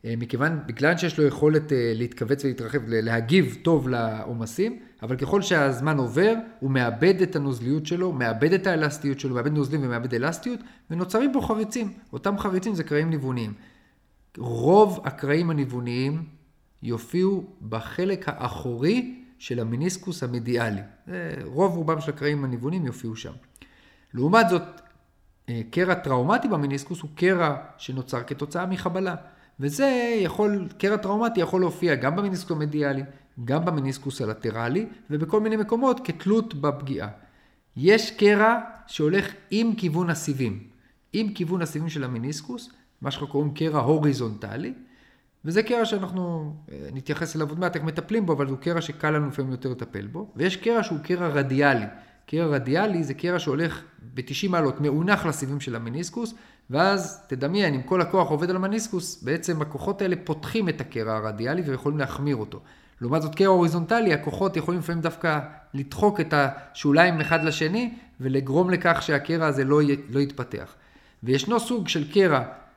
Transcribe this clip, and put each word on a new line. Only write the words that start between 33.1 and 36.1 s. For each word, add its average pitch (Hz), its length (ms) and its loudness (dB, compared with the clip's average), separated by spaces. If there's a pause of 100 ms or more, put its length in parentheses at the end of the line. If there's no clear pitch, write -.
גם 143 200 0
במניסקוס 139 560 -2
הלטרלי, 117 640 -2 (240)
ובכל 156 300 2
מיני 220 160 0
מקומות 233 480 2
כתלות 208 500 0